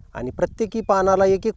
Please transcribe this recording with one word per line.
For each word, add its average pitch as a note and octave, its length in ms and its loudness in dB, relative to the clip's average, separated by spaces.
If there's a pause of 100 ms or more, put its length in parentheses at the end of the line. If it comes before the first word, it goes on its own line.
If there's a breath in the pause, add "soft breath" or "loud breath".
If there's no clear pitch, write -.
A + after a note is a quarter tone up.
(140 soft breath)
आणि B2 160 -10
प्रत्येकी F3+ 500 -4
पानाला G3 440 2
एक F#3+ 220 2
एक G#3+ 100 -2